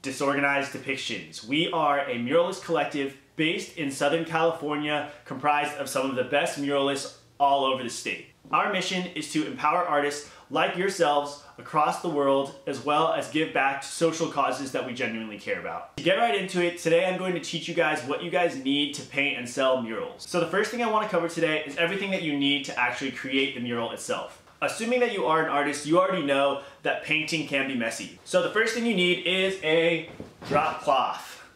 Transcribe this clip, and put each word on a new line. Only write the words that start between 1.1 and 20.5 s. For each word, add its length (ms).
We 280
are 260
a 160
muralist 480
collective 540
based 420
in 140
Southern 340
California, 880
comprised 540
of 100
some 200
of 60
the 80
best 400
muralists 540
all 240
over 180
the 80
state. 360
Our 200
mission 340
is 160
to 120
empower 380
artists 480
like 280
yourselves 680
across 440
the 60
world, 460
as 160
well 300
as 160
give 220
back 280
to 80
social 400
causes 440
that 140
we 80
genuinely 460
care 180
about. 380
To 80
get 140
right 220
into 240
it, 140
today 260
I'm 140
going 160
to 60
teach 260
you 80
guys 300
what 180
you 80
guys 240
need 400
to 80
paint 360
and 100
sell 340
murals. 460
So 100
the 80
first 240